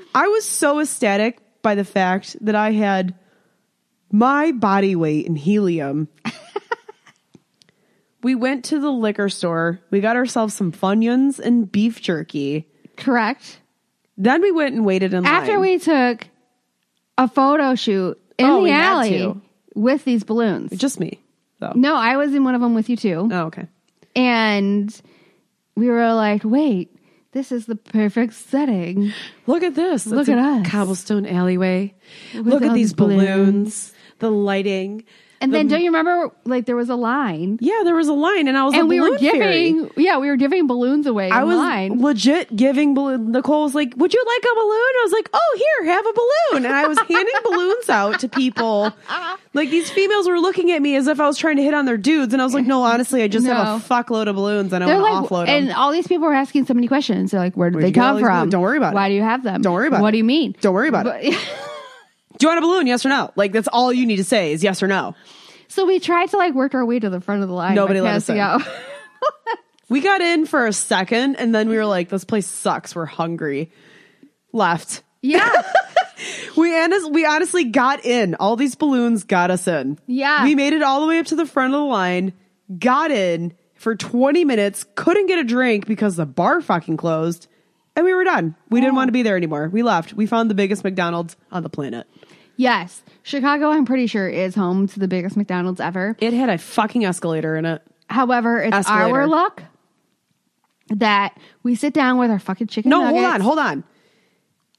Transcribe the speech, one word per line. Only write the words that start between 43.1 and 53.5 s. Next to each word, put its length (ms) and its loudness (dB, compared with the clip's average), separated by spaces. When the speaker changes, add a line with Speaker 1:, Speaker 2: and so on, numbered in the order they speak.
Speaker 1:
Nicole 320 2
was 100 -2
like, 240 -2
"Would 160 2
you 140 4
like 160 -2
a 120 2
balloon?" 140 0
I 320 0
was 100 2
like, 220 -2
"Oh, 240 2
here, 360 0
have 120 0
a 80 -2
balloon." 540 0
And 80 0
I 120 2
was 120 0
handing 380 0
Speaker 2:
<laughs> 60 -4
Speaker 1:
balloons 460 -2
out 300 0
to 100 -6
people. 640 -2
Like, 160 -2
these 180 -2
females 380 0
were 120 0
looking 340 0
at 60 0
me 160 0
as 120 2
if 120 0
I 60 2
was 140 0
trying 180 0
to 60 2
hit 100 2
on 120 0
their 120 0
dudes. 360 0
And 60 2
I 60 0
was 80 -2
like, 140 0
"No, 160 2
honestly, 400 0
I 40 2
just 200 2
have 100 0